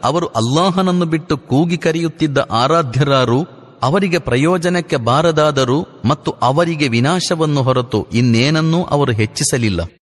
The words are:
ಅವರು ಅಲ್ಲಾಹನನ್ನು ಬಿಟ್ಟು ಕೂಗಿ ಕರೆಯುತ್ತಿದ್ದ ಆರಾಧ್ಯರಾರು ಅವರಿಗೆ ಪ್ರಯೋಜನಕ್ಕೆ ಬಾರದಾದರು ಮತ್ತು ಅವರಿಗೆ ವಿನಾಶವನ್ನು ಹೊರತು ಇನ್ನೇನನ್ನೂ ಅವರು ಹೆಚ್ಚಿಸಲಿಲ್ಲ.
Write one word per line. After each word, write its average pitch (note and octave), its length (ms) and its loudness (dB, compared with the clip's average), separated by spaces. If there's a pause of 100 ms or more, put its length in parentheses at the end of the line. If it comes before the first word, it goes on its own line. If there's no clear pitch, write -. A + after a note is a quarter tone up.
ಅವರು D#3 240 -2
ಅಲ್ಲಾಹನನ್ನು F3 760 0
ಬಿಟ್ಟು D#3+ 320 -2
ಕೂಗಿ E3+ 400 0
ಕರೆಯುತ್ತಿದ್ದ D#3+ 600 -2
ಆರಾಧ್ಯರಾರು C3+ 1040 0 (380)
ಅವರಿಗೆ F3 360 0
ಪ್ರಯೋಜನಕ್ಕೆ E3 760 0
ಬಾರದಾದರು C#3+ 1080 0
ಮತ್ತು D3+ 260 0
ಅವರಿಗೆ D3 560 0
ವಿನಾಶವನ್ನು D3+ 760 0
ಹೊರತು B2 500 -2
ಇನ್ನೇನನ್ನೂ D3+ 680 2
ಅವರು C#3+ 280 0
ಹೆಚ್ಚಿಸಲಿಲ್ಲ. G#2+ 680 -2 (200)